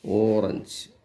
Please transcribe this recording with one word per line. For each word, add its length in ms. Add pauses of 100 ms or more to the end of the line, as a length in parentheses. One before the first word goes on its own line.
(200)
ഓറഞ്ച് 580 (260)